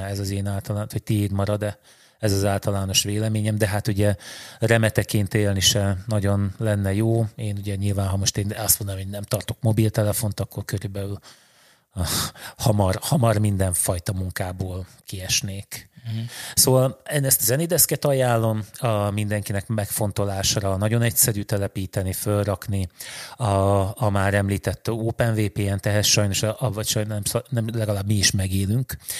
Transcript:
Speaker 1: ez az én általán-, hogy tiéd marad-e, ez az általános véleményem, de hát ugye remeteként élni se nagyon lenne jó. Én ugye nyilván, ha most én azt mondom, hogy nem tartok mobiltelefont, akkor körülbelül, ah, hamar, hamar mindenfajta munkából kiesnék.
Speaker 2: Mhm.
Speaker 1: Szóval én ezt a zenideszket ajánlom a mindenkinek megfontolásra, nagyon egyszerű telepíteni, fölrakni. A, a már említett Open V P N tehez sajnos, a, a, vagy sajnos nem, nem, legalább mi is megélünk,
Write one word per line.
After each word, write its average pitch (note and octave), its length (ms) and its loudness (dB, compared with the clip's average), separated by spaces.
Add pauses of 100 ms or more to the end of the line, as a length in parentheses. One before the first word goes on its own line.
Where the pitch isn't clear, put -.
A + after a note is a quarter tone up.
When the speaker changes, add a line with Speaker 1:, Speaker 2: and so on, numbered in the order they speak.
Speaker 1:
ez G2 160 -6
az G2 100 -4
én G2 180 -2
általán-, G#2 440 -4
hogy - 120 -4
tiéd G2+ 280 2
marad-e, G2+ 480 0 (400)
ez A2 120 2
az G2 140 2
általános G2 580 0
véleményem, G#2+ 540 0
de G#2+ 100 2
hát G2+ 200 -2
ugye G#2 280 4 (440)
remeteként A2 760 2
élni G2+ 260 2
se G2 380 2 (100)
nagyon G2+ 500 2
lenne G2+ 360 0
jó. A2+ 320 2 (100)
Én G#2 220 -4
ugye G2+ 180 -4
nyilván, G2 320 0
ha F#2+ 100 0
most G2 200 0
én G#2 200 -2
azt A2 220 0
mondom, G2+ 180 -6
hogy F#2+ 120 -8
nem G2+ 140 -8
tartok G#2 380 -4
mobiltelefont, G#2+ 760 2
akkor G2 260 -6
körülbelül, G2 540 -6 (760)
ah, F2+ 140 -2 (500)
hamar, G2+ 440 2
hamar A#2 360 2
mindenfajta F#2+ 760 0
munkából F#2 720 -6 (200)
kiesnék. F#2+ 840 -6 (260)
Speaker 2:
Mhm. A2+ 100 -4 (320)
Speaker 1:
Szóval C3 460 4 (120)
én C#3+ 120 0
ezt - 160 2
a - 20 -4
zenideszket D3+ 640 2
ajánlom A#2 600 2 (120)
a G#2 320 0
mindenkinek G2+ 580 -2
megfontolásra, G2 1120 -2
nagyon A2 240 2
egyszerű A2 400 2
telepíteni, G2 720 -2
fölrakni. G2+ 720 -2 (480)
A, B2 100 -4 (600)
a G#2 40 4
már G2 240 2
említett G2 580 0
Open A2+ 440 0
V G#2+ 120 0
P - 100 -6
N G2+ 200 0
tehez G2+ 280 2
sajnos, G2+ 380 2
a, G#2+ 160 0
a, A2+ 120 0
vagy G#2+ 160 -4
sajnos G#2+ 440 -2
nem, A#2 180 0
nem, A#2 160 0 (120)
legalább G#2 280 0
mi G#2+ 80 2
is G2 180 4
megélünk, G2 640 0 (240)